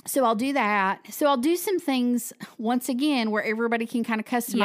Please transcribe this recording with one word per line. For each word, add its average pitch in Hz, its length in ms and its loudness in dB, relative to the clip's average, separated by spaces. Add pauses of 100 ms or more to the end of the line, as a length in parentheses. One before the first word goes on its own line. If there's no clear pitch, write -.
So 269 180 0
I'll 226 100 4
do 269 180 0
that. 208 480 2 (120)
So 302 140 2
I'll 277 100 4
do 311 180 2
some 359 240 -2
things, 247 540 0 (240)
once 247 320 -2
again, 254 400 0
where 214 140 0
everybody 226 420 0
can 233 180 -2
kinda 214 200 -2
customize 233 420 -2